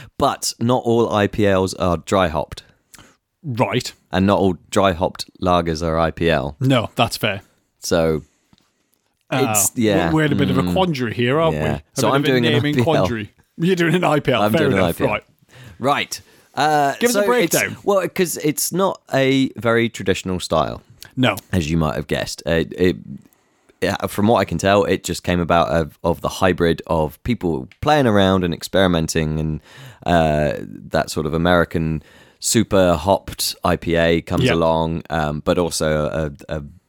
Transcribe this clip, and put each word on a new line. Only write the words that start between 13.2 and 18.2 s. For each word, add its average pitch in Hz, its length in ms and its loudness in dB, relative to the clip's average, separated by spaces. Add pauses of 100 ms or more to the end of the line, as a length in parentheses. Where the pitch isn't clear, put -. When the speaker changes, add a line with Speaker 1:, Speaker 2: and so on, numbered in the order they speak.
Speaker 2:
You're 180 180 0
doing 170 200 0
an 180 80 0
I 147 160 2
P - 120 0
L. 190 120 2
Speaker 1:
I'm 107 80 2
Speaker 2:
Fair - 100 2
Speaker 1:
doing 143 120 2
an 95 60 2
Speaker 2:
enough. 90 100 2
Speaker 1:
I 82 80 -4
P 92 80 -2
L. - 40 -2
Speaker 2:
Right. 104 140 -4 (560)
Speaker 1:
Right. 123 420 -2 (320)
Uh, 143 460 2
Speaker 2:
Give 240 100 2
us 233 60 0
a 202 80 2
Speaker 1:
so 220 80 2
it's, 220 240 0
Speaker 2:
breakdown. 107 280 0
Speaker 1:
well, 190 260 0
'cause - 280 -4